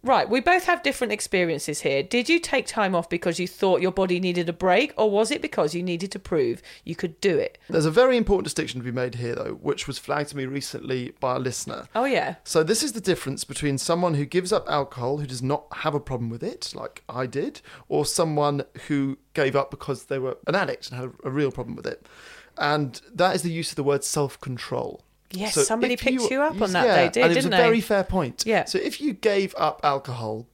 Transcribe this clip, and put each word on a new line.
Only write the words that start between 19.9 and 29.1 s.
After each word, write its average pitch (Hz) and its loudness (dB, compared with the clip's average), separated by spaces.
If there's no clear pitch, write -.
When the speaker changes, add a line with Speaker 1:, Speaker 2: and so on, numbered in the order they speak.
Speaker 2:
they 139 -4
were 127 -4
an 156 0
addict - -2
and 127 -12
had 127 -8
a, - -4
a - -2
real 139 2
problem 123 -8
with - -12
it. - -8
And 147 0
that 180 2
is - 0
the 175 -2
use 165 -4
of - -10
the 147 -2
word 139 2
self-control. - -4
Speaker 1:
Yes, 202 -4
Speaker 2:
So 139 4
Speaker 1:
somebody 240 2
Speaker 2:
if 240 -4
Speaker 1:
picked 254 0
you 262 0
up 202 0
on 190 0
that 180 4
Speaker 2:
yeah, 208 6
Speaker 1:
day, - 2
did, 247 2
Speaker 2:
and 165 6
it 170 4
was 175 2
Speaker 1:
didn't 196 0
Speaker 2:
a 185 6
Speaker 1:
they? 180 6
Speaker 2:
very 226 6
fair 196 2
point. 180 -2
Speaker 1:
Yeah. 214 2
Speaker 2:
So - -2
if - -4
you 277 -2